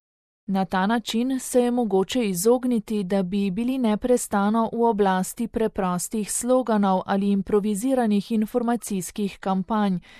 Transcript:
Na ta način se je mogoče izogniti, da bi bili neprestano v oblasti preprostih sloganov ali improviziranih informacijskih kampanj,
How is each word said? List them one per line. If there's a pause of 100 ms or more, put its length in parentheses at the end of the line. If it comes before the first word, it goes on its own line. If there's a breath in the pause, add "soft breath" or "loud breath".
(520)
Na
ta
način
se
je
mogoče
izogniti,
da
bi
bili
neprestano
v
oblasti
preprostih
sloganov
ali
improviziranih
informacijskih
kampanj, (200 loud breath)